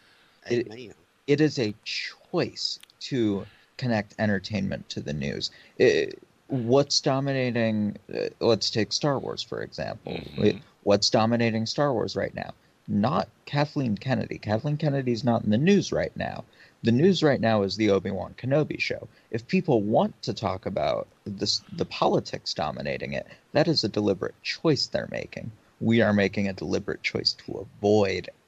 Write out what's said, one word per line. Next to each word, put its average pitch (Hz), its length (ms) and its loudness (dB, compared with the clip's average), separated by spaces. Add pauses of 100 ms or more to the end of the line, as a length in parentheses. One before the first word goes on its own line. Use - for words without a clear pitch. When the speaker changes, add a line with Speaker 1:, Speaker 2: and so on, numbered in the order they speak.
(500)
Speaker 1:
It, 120 160 0
Speaker 2:
Amen. 110 280 -16 (320)
Speaker 1:
it 143 140 4
is 151 180 2
a 107 160 0 (100)
choice - 920 -6 (220)
to 107 460 -2 (300)
connect 110 420 -2
entertainment 98 720 -2
to - 100 -8
the - 120 -6
news. 69 380 -6 (280)
It, 80 400 4 (300)
what's 131 520 2
dominating, 123 1000 0 (160)
uh, 53 140 -2 (120)
let's 107 300 2
take 107 220 -2
Star 139 260 0
Wars, 55 240 -6
for 55 200 -6
example. - 500 -8
Speaker 3:
Mm-hmm. - 320 -4
Speaker 1:
It, 98 120 4 (280)
what's 101 260 4
dominating 113 560 2
Star 147 260 0
Wars 98 240 -2
right - 180 -4
now? - 180 -10 (340)
Not 110 420 0 (160)
Kathleen 143 540 -2
Kennedy. 123 400 -4
Kathleen 117 400 -2
Kennedy's 131 460 -2
not 117 200 2
in 107 60 0
the 107 80 4
news 180 340 4
right 78 240 -2
now. - 280 -6 (400)
The 113 80 4
news 160 300 6
right 139 180 4
now 110 220 4
is 98 140 -2
the 107 140 4
Obi-Wan 95 480 0
Kenobi 139 420 0
show. - 280 -6 (220)
If 117 180 -6
people 160 340 4
want 131 400 2
to 120 100 -4
talk 95 320 -4
about 71 440 -2 (180)
this, 104 340 -4 (120)
the - 120 -2
politics - 680 -2
dominating 69 580 -6
it, 67 140 -6 (260)
that 160 160 4
is - 160 2
a 107 40 2
deliberate 104 540 -2
choice - 440 0
they're - 240 -6
making. - 400 -8 (300)
We 113 220 4
are 104 100 4
making 101 360 2
a 95 40 -4
deliberate 95 500 -4
choice - 320 -2 (100)
to - 220 -10 (160)
avoid 98 480 4 (180)